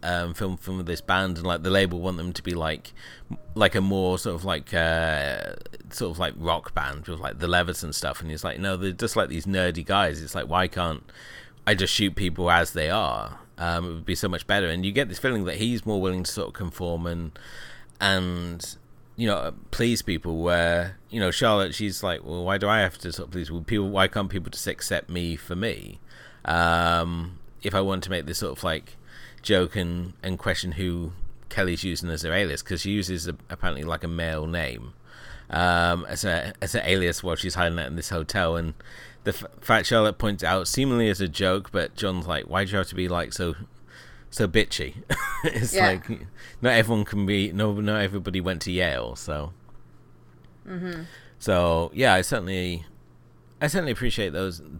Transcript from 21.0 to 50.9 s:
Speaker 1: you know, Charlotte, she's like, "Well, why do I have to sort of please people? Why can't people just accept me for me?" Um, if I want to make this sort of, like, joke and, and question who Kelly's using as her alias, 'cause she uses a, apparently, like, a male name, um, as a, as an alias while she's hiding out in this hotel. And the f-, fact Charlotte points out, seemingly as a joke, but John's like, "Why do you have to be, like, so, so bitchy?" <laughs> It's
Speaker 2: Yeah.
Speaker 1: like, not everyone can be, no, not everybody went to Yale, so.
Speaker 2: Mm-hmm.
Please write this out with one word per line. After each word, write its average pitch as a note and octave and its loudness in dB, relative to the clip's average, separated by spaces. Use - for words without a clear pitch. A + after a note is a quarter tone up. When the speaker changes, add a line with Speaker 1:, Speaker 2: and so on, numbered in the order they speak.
Speaker 1:
you A2 -4
know, F#2 2
Charlotte, G2+ 2
she's G#2 -4
like, F2+ -2
"Well, E2+ -6
why G2 0
do G2+ 0
I G#2+ 4
have F#2 0
to E2+ -8
sort D2+ -8
of D#2 -14
please E2+ -4
people? G2+ 0
Why F#2+ 4
can't G2 0
people F#2+ -4
just - -8
accept - -4
me E2+ -2
for - -8
me?" B1+ -6
Um, E2+ 2
if F#2+ -2
I F#2+ 4
want F#2+ 0
to F#2 -4
make E2+ -2
this D#2+ -4
sort D#2+ -6
of, - -10
like, D#2+ -2
joke F#2 4
and, F2+ -2
and F#2 -2
question F2+ -2
who E2+ -2
Kelly's F2+ 0
using E2+ -2
as D#2 -4
her E2 0
alias, F2 2
'cause - -4
she G2 -2
uses F2+ -2
a, E2 -4
apparently, E2+ -2
like, E2 -4
a E2+ -2
male E2 -2
name, C2+ -4
um, F2 4
as - -6
a, E2+ 0
as F#2 -4
an A#2+ 0
alias F2+ 2
while E2+ -2
she's F2 -4
hiding E2+ 2
out D2+ -4
in D2 -6
this E2+ -6
hotel. E2+ 0
And E2 -2
the G#2+ 0
f-, - -4
fact A2 4
Charlotte A2 4
points G2+ 0
out, F2+ 2
seemingly B2 4
as F#2+ 2
a F#2 0
joke, F#2+ 0
but F2 0
John's F#2 -2
like, D2+ -2
"Why F#2 0
do F2 -6
you G#2 2
have F#2+ 2
to - -10
be, F#2 0
like, E2+ 0
so, E2+ -2
so - 0
bitchy?" D#2+ 0
<laughs> C6 -2
It's A#2+ 0
Speaker 2:
Yeah. F#3 6
Speaker 1:
like, F#2 0
not B2 4
everyone A2 6
can G2+ 0
be, G2 4
no, G#2 2
not G#2 2
everybody F#2+ 0
went F2 0
to - -4
Yale, C2 0
so. D2+ -6
Speaker 2:
Mm-hmm. F3+ -8